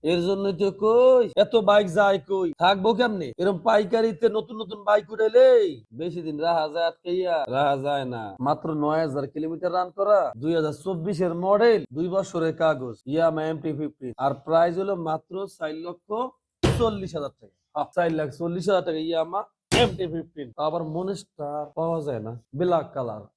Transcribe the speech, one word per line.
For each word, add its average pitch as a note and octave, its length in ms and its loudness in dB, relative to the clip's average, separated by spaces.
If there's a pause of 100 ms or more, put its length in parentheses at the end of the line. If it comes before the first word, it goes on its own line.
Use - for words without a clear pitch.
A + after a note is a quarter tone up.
(100)
এর F3 160 2
জন্যই G3 340 -2
তো G3 80 2 (160)
কই, B3 400 6 (180)
এত G#3 120 2 (140)
বাইক G#3 180 6 (120)
যায় G3+ 200 4 (120)
কই, F#3+ 180 0 (140)
থাকবো F#3+ 360 2
কেমনে? G#3 300 -2 (120)
এরম F#3 160 0 (100)
পাইকারিতে A3+ 600 2 (100)
নতুন G#3+ 260 -8
নতুন G#3 160 -12 (100)
বাইক G#3 260 4
উঠাইলে A3 320 6 (540)
বেশি E3+ 260 -6
দিন D3+ 100 -6 (100)
রাহা E3 280 2
যায় E3+ 160 0
আটকাইয়া? F3+ 460 -2 (180)
রাহা C#3+ 220 2 (100)
যায় C#3 280 -2
না। A#2 80 -8 (240)
মাত্র D3+ 200 -2 (180)
নয় D#3 200 0
হাজার C#3 300 -4
কিলোমিটার D#3+ 420 -6
রান F3+ 120 -2 (100)
করা, G3+ 200 4 (240)
দুই D#3 160 0
হাজার D3+ 160 0 (100)
চব্বিশের F3 480 -2 (120)
মডেল, G#3 360 4 (160)
দুই E3 180 -2
বছরের E3 480 -2
কাগজ, C3 340 0 (180)
Yamaha D#3+ 360 2
এম D#3+ 140 -4
টি D#3+ 140 -4
ফিফটিন। D3 340 -8 (120)
আর C#3+ 80 2 (140)
প্রাইস E3 340 4
হলো G3 140 -2 (140)
মাত্র D#3+ 260 -8 (220)
চার D#3 160 -8 (140)
লক্ষ F3 220 -16 (680)
চল্লিশ G#3 380 -2
হাজার C#3+ 240 -8
টাকা। G#2 160 -20 (180)
হ্যাঁ, D3 200 -4
চার F3 140 2 (100)
লাখ D3+ 100 -2 (120)
চল্লিশ E3+ 280 -4
হাজার F3+ 200 2
টাকা D#3+ 120 -2 (120)
Yamaha E3 420 -4 (300)
এমটি F#3+ 300 0
ফিফটিন। D#3 360 -10 (180)
আবার E3 160 -2 (120)
মনস্টার D#3+ 680 -8 (160)
পাওয়া E3 280 -2
যায় B2 200 -6
না, A2+ 60 -10 (260)
ব্ল্যাক E3+ 360 0
কালার A2+ 280 -6 (140)